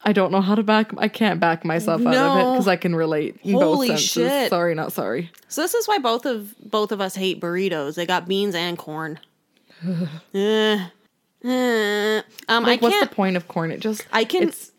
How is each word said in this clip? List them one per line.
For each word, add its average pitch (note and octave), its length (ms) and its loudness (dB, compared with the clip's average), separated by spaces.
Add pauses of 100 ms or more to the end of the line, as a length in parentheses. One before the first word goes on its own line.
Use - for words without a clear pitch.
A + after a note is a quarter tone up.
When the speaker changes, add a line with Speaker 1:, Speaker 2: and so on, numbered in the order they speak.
Speaker 1:
I G#3 100 2
don't F#3 180 2
know F#3+ 100 4
how G3 140 2
to A3 80 2
back, G#3+ 340 2
I G#3+ 100 2
can't G3+ 320 0
back E3 240 0
myself E3 380 0
out A#3+ 60 2
of B3 60 4
it C#4 300 4
Speaker 2:
No. B3+ 120 2
Speaker 1:
'cause G#3 120 2
I F#3 80 4
can E3+ 200 0
relate D#3+ 480 0
in G3+ 100 0
both F#3+ 100 4
Speaker 2:
Holy D#3 260 2
Speaker 1:
senses. D3+ 200 0
Speaker 2:
shit. B3+ 400 0
Speaker 1:
Sorry, F3 260 2
not D#3 160 -4
sorry. C3+ 400 -4 (160)
Speaker 2:
So - 140 -6
this F4+ 120 -2
is A#4 140 -2
why G#4 120 0
both B3 260 -2
of, G#3+ 340 -6
both G#3+ 320 -2
of G3+ 80 -4
us F#3+ 160 -4
hate F#3+ 240 -2
burritos. E3+ 560 -4
They F3 100 -4
got F3+ 220 -2
beans G3 280 0
and F3 220 -4
corn. D#3 460 -8
Speaker 1:
<sighs> - 60 -20 (1040)
Speaker 2:
Eh. G#3+ 540 0 (560)
Eh. G#3+ 760 0 (280)
Um, A#3 140 2
Speaker 1:
Like, A#3+ 180 2
Speaker 2:
I - 20 0
Speaker 1:
what's F#4 120 4
the G4+ 100 2
Speaker 2:
can't, - 60 -2
Speaker 1:
point F#3+ 260 0
of F3 100 -8
corn? E3 240 -4
It - 80 -8
just, A3 320 -4
Speaker 2:
I A3+ 120 2
can E4+ 260 0
Speaker 1:
it's - 300 -12